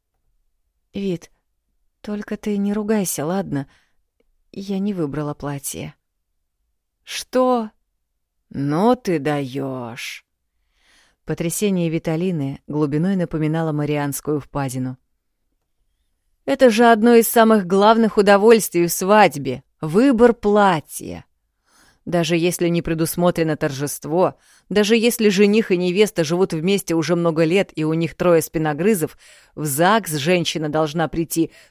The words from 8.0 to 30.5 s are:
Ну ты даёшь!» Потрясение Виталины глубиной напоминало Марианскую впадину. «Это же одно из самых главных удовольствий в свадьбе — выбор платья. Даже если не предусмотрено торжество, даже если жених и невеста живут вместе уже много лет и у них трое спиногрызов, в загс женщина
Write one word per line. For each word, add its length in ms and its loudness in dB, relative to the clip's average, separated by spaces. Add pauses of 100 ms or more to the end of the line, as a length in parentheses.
Ну 460 0
ты 240 -4
даёшь!» 1040 -8 (1000)
Потрясение 640 -2
Виталины 800 -4
глубиной 500 -2
напоминало 560 -2
Марианскую 680 -4
впадину. 580 -8 (1500)
«Это 240 4
же 160 4
одно 300 6
из 120 6
самых 380 4
главных 520 4
удовольствий 680 4
в 60 -2
свадьбе — 720 2 (180)
выбор 520 4
платья. 920 -2 (800)
Даже 320 0
если 300 0
не 160 0
предусмотрено 760 0
торжество, 800 -2 (340)
даже 260 2
если 340 2
жених 420 2
и 60 2
невеста 460 0
живут 300 -2
вместе 400 -2
уже 220 0
много 300 0
лет 300 0
и 80 -4
у 100 -2
них 200 -2
трое 300 2
спиногрызов, 760 -2 (380)
в 100 -8
загс 460 0
женщина 580 -2